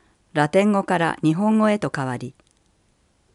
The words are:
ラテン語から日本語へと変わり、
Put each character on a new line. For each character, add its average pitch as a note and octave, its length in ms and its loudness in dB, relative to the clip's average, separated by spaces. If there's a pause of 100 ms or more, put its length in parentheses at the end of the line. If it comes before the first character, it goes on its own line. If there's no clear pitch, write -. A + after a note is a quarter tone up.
(320)
ラ D3+ 160 0
テ F#3+ 160 2
ン G#3 80 2
語 G3 140 0
か F3+ 120 0
ら E3 240 -2
日 D#3 120 2
本 G#3+ 260 0
語 G#3+ 100 4
へ G#3 80 0
と D3+ 160 -4
変 C#3 120 -4
わ B2+ 100 -6
り、 B2+ 200 -12 (1000)